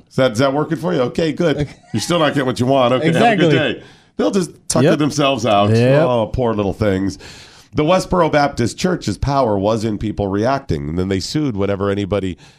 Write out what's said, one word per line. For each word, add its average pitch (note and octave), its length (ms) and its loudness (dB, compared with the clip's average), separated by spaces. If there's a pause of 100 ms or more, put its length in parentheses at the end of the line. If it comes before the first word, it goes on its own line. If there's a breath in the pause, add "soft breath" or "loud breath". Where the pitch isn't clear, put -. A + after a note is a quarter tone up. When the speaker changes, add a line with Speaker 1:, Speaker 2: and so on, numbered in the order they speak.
Speaker 1:
Is - 80 -20
that, C3 160 2
is G#2+ 60 -6
that C3+ 140 2
working D3 240 -2
for E3+ 160 -4
you? D3+ 100 0
Okay, D#3 300 -2
good. D3 360 -2 (120)
Speaker 2:
<laughs> - 120 -20
Speaker 1:
You're A2+ 80 -2
still F3 200 0
not D3 140 2
getting C3+ 120 0
what B2+ 140 -2
you B2 60 0
want. C3 280 4
Okay, D3 120 0
have E3 80 2
a - 40 0
Speaker 2:
Exactly. G#3 300 4
Speaker 1:
good C#3+ 80 2 (220)
day. - 40 -20 (340 loud breath)
They'll C#4 140 0
just F#3+ 200 -2 (180)
tucker - 220 2
Speaker 2:
Yep. D#3 80 2
Speaker 1:
themselves C#3 480 0
out. G#2 240 4
Speaker 2:
Yep. B2+ 360 4
Speaker 1:
Oh, A#2 260 0
poor A#2+ 220 0
little G2+ 180 0
things. G2 460 -2 (560 loud breath)
The D3 100 0
Westboro F3+ 460 2
Baptist C#3+ 460 0
Church's D#3+ 400 -2
power B2 420 0
was G#2 260 0
in G#2+ 140 -4
people G2+ 300 -4
reacting, G2+ 640 -2
and E2+ 80 -4
then F#2+ 100 -2
they F#2+ 120 -2
sued C#3+ 360 -4
whenever G2 340 -2
anybody G2 460 -4 (220 soft breath)